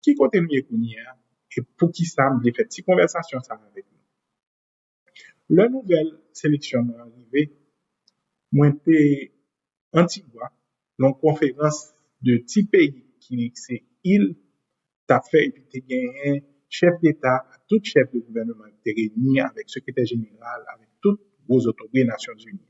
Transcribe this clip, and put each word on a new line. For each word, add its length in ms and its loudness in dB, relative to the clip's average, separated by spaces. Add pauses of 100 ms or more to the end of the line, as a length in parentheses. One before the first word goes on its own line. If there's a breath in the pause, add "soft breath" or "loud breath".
Qui 140 4
côté 260 2
nous 100 0
est 140 -2 (920)
et 40 -4 (160)
pour 140 2
qui 140 -4
ça 240 0
me 220 0
fait 180 -2
cette 160 -16
conversation 560 0
ça 180 -16 (120)
avec 200 -18
nous. 1700 -10
La 100 6
nouvelle 520 -2 (120)
sélection 580 -2
est 100 -14
arrivée, 560 -6 (960)
moi, 200 4
j'étais 640 0 (580)
Antigua, 600 -2 (460)
une 160 2
conférence 800 -2 (280)
de 160 2
dix 260 -2
pays 420 0 (140)
qui 360 -6
c'est 280 -12 (200)
île, 320 2 (720)
t'as 140 2
fait 260 2
et 40 -6
puis 180 -20
t'es 120 -14
gagné 640 -6 (240)
chèf 320 2
d'État, 440 0 (220 soft breath)
tout 160 2
chèf 300 2
de 60 -4
gouvènman 520 -10 (120)
te 120 -4
reyni 460 0
avèk 320 -8
sekrètè 380 -4
jeneral, 500 -10 (120)
avèk 160 -20 (120)
tout 180 0 (300)
gwo 80 4 (140)
otorite 360 -2
Nasyon 380 -10
Ini. 240 -18